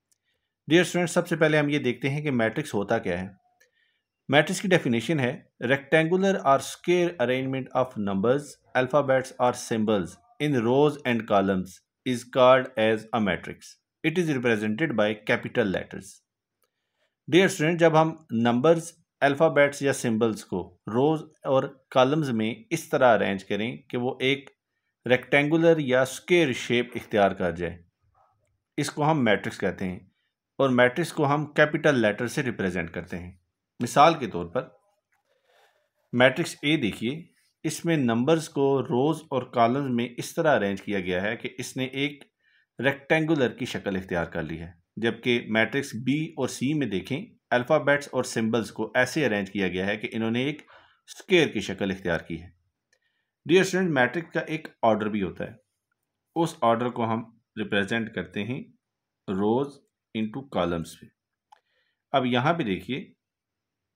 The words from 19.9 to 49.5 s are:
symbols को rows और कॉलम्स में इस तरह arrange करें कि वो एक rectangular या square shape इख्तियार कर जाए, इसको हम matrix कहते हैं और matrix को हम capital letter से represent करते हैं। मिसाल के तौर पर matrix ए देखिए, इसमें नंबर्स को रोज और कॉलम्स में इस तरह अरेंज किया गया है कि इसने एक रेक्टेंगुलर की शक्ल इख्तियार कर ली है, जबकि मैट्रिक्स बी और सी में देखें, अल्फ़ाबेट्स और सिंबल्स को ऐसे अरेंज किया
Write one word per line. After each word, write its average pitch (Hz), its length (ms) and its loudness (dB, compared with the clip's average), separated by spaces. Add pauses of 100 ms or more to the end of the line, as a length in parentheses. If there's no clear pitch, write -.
symbols 113 520 -2
को 92 160 -6 (280)
rows 147 320 2 (260)
और 135 200 2 (260)
कॉलम्स 135 380 4
में 110 400 -4
इस 160 200 -6
तरह 131 220 6
arrange 98 300 0
करें 110 400 -6
कि - 140 -10
वो 123 260 -4
एक 139 260 -2 (560)
rectangular 147 760 2
या 127 260 2
square 165 500 0
shape 120 380 -2
इख्तियार 98 400 2
कर 85 200 -2
जाए, 85 220 -6 (1000)
इसको 147 260 -4
हम 156 180 2
matrix 107 380 2
कहते 95 260 -4
हैं 92 260 -10 (480)
और 135 120 4
matrix 123 400 2
को 156 140 -2
हम 147 200 0 (120)
capital 151 440 2
letter 107 260 0
से 143 160 -4
represent 92 460 -4
करते 87 280 -10
हैं। 87 220 -14 (400)
मिसाल 151 360 4
के 135 140 -8
तौर 87 180 -6
पर 131 240 -6 (1400)
matrix 135 500 2
ए 151 160 2
देखिए, 123 480 -4 (380)
इसमें 170 320 -2
नंबर्स 135 520 2
को 139 160 -2 (160)
रोज 139 380 0 (120)
और 127 120 -4 (100)
कॉलम्स 127 380 2
में 120 180 -2
इस - 260 -12
तरह 160 180 2
अरेंज 98 280 0
किया 101 200 -4
गया 90 200 -2
है 110 160 -4
कि - 100 -12 (120)
इसने 131 260 -8 (100)
एक 143 280 -6 (560)
रेक्टेंगुलर 143 680 0
की - 180 -10
शक्ल 95 300 -6
इख्तियार 90 300 -2
कर 82 160 -8
ली 80 140 -10
है, 82 160 -14 (260)
जबकि 117 400 0 (100)
मैट्रिक्स 110 480 0
बी 127 200 -2 (200)
और 127 120 -4
सी 135 240 -4
में 139 160 -2
देखें, 98 300 -6 (320)
अल्फ़ाबेट्स 127 580 0
और 127 160 -4
सिंबल्स 113 460 -2
को 107 260 -8
ऐसे 127 280 0
अरेंज 101 240 -2
किया 98 180 -2